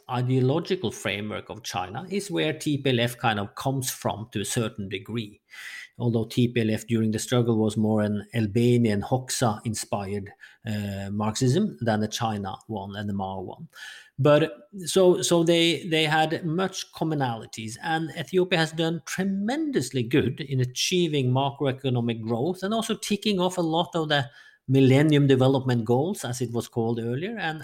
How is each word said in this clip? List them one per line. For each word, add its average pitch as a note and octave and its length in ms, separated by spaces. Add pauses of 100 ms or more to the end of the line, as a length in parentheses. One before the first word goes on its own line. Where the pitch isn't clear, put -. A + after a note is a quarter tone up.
(100)
ideological B2+ 800
framework G2+ 600
of G#2 120
China F#2 480
is G3 220
where D#3 200
T D3+ 260
P C3 120
L A#2+ 80
F A#2+ 180
kind A2 220
of G2+ 160
comes C3+ 380
from G2+ 400
to G#2+ 80
a G2 40
certain G#2+ 440
degree. G#2 520 (580)
Although A#2 260
T A#2+ 240
P A#2+ 140
L A2 80
F G#2+ 160
during A2 260
the A2 60
struggle A#2 400
was A2 180
more A2 240
an G#2 340
Albanian A#2 680
Hoxha-inspired, G#2+ 1300 (340)
uh, G2+ 460
Marxism B2 680
than A2 180
the G#2+ 80
China G#2 480 (100)
one G2 300
and G#2 120
the G#2 40
Mao F#2+ 300
one. - 260 (500)
But D3 340 (340)
so, F3+ 340
so E3+ 240
they, E3+ 420
they D#3+ 180
had D#3 420
much F3+ 460
commonalities, A#2 920
and D#3+ 360
Ethiopia F3+ 400
has D#3+ 140
done E3 320
tremendously G3 1000
good C#3 380
in C#3 200
achieving C#3+ 680
macroeconomic B2+ 920
growth A#2+ 400
and G3 100
also A3 240
ticking G3+ 420
off F3+ 200
a F3+ 40
lot E3 320
of D#3+ 140
the C#3+ 200 (400)
Millennium C#3 580
Development C3 580
Goals, C#3 400
as B2 160
it A#2+ 120
was A#2 160
called A#2 320
earlier, C#3 380
and, D#3+ 260